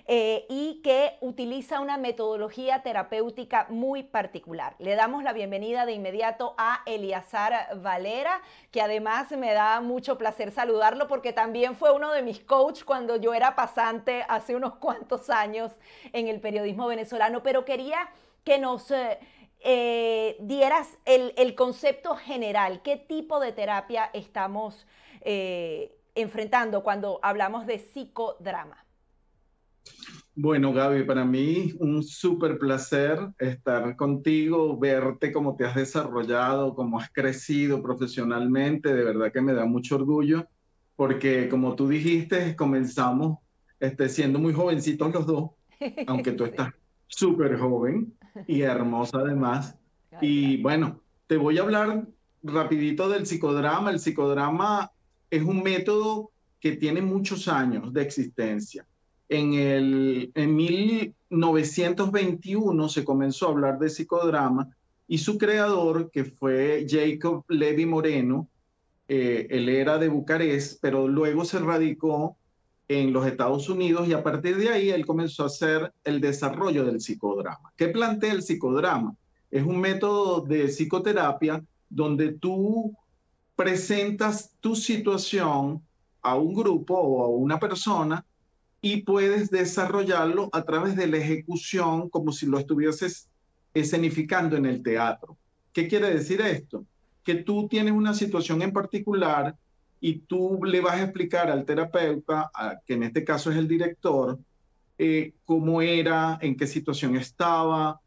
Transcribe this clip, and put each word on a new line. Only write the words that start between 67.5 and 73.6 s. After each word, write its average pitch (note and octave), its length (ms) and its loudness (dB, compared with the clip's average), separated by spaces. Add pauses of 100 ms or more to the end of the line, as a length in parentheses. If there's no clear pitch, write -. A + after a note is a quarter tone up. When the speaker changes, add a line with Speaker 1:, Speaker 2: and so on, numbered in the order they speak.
Speaker 2:
Moreno, D#3 600 0 (600)
eh, B2 400 0
él B2+ 220 0
era C3+ 260 4
de D#3+ 140 2
Bucarest, D3 720 0
pero C3+ 260 2
luego D3+ 380 2
se F#3 140 -2
radicó D#3 760 0 (520)
en C#3 260 2
los C3 120 2
Estados C3 440 0